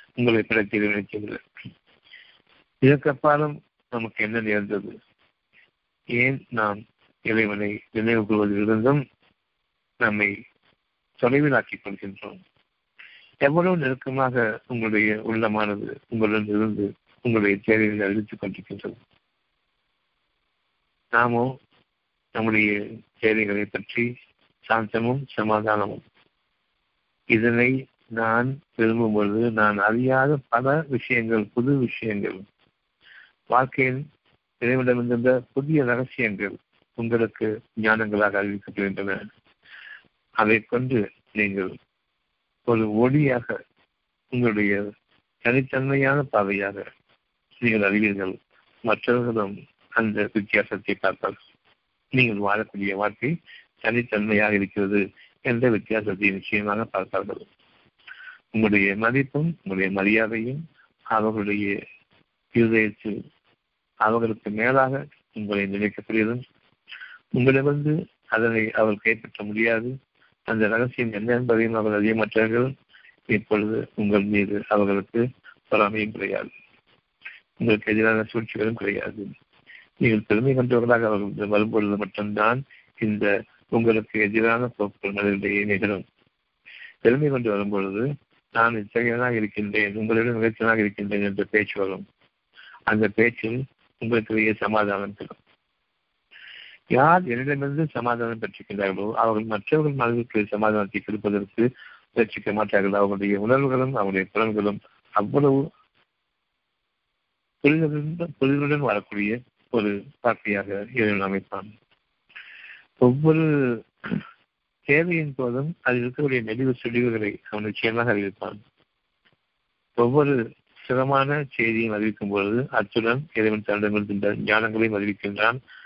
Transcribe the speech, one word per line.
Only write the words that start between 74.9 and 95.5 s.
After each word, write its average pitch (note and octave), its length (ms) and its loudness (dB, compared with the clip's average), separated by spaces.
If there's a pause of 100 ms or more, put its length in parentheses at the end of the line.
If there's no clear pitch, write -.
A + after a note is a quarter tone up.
பொறாமையும் G#2+ 480 0
கிடையாது, G2 380 -6 (1040)
உங்களுக்கு G#2+ 380 0
எதிரான A2 320 2
சூழ்ச்சிகளும் A2 560 -4
கிடையாது. G2+ 440 -6 (720)
நீங்கள் A2 300 2
பெருமை B2 280 2
கொண்டவர்களாக A#2+ 540 2
அவர்கள் G#2 460 -2
வரும்பொழுது G#2 440 2
மட்டும்தான் G#2 640 -2 (400)
இந்த G#2+ 260 -2 (460)
உங்களுக்கு A2+ 480 2
எதிரான A2+ 500 2
போக்குகள் G2+ 460 -6
மனிதர்களிடையே G2+ 500 0
நிகழும். G#2 400 -2 (920)
பெருமை C#3 300 4
கொண்டு B2 200 0
வரும்பொழுது G2+ 540 -2 (500)
நான் A#2 260 2
இத்தகையவனாக A#2+ 560 -2
இருக்கின்றேன், G#2 640 -2
உங்களிடம் A2+ 400 0
மிகச்சனாக A2+ 440 2
இருக்கின்றேன் G2+ 460 -2
என்ற G2+ 180 -2
பேச்சு G#2+ 320 -2
வரும். F#2+ 300 -4 (760)
அந்த G#2+ 260 2
பேச்சில் A2+ 500 0 (420)
உங்களுக்கு A2 560 0
சமாதானம் G2+ 580 0
பெறும். - 280 -16 (1500)